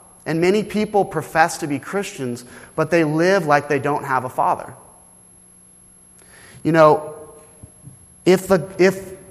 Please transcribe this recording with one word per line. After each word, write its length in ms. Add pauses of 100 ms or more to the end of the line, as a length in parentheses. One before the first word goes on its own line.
(240)
And 160
many 220
people 420
profess 540
to 80
be 140
Christians, 640 (320)
but 160
they 100
live 440
like 220
they 120
don't 240
have 200
a 40
father. 460 (1900)
You 80
know, 460 (1080)
if 220
the, 320
if 360 (160)